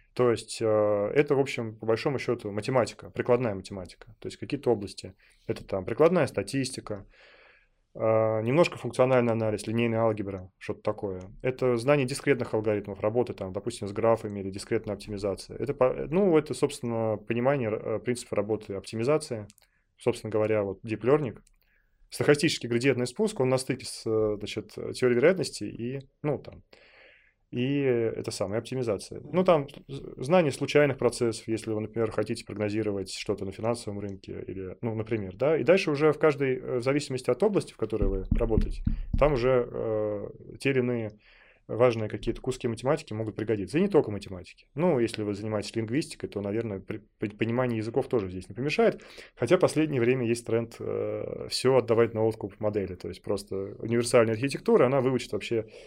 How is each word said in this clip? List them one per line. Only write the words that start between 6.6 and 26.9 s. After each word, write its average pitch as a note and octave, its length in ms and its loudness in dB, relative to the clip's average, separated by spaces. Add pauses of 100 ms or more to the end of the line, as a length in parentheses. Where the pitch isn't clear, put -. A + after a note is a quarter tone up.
э, - 40 -10 (440)
немножко D3 340 2
функциональный B2 560 2
анализ, A2 340 -2
линейная A2+ 340 0
алгебра, G2 480 -2 (100)
что-то - 220 -8
такое. G2 400 -4 (220)
Это B2+ 340 0
знание C3+ 300 2
дискретных C3 480 0
алгоритмов, G#2 460 -2
работы A2 320 0
там, F#2+ 200 -8
допустим, G2+ 340 -6
с G2+ 60 -6
графами G#2+ 480 0
или F#2+ 100 -4
дискретная G#2+ 440 -4
оптимизация. G2 640 -6
Это B2 160 -4
по-, C3+ 360 2
ну, F3 280 4
это, D3 180 0
собственно, A2+ 640 0
понимание, A#2+ 540 0
э, G#2+ 280 -2
принципа A#2+ 380 -4
работы G#2 380 -2
оптимизации. A2+ 720 -2 (500)
Собственно A2+ 340 -2
говоря, G#2+ 320 4
вот G2+ 220 -6
deep G#2+ 160 -4
learning. B2+ 380 2 (720)
Стохастический C#3+ 580 2
градиентный B2 380 2
спуск, - 320 -4
он B2+ 100 2
на C3 80 4
стыке B2+ 300 -4
с, - 180 -14
э, G#2+ 340 0
значит, G#2 340 -10 (220)
теорией B2 220 4
вероятности D#3 480 2
и, B2 360 -8 (220)
ну, C#3+ 160 -2
там, - 240 -18 (880)